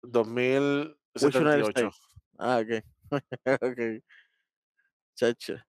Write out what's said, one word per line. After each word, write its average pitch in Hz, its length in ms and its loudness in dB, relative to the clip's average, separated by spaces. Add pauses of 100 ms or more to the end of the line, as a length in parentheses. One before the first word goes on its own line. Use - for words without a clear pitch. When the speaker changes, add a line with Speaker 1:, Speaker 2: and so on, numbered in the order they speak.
Speaker 1:
Dos 117 260 2
mil 139 680 0 (160)
setenta - 60 -12
y - 20 0
ocho. 135 40 4
Speaker 2:
Which 139 100 4
United 143 340 4
States? 107 320 -2 (360)
Ah, 120 240 0
ok. 110 220 -4 (280)
<laughs> 135 500 -4
Ok. 117 420 -4 (1120)
Chacho. - 400 -2 (140)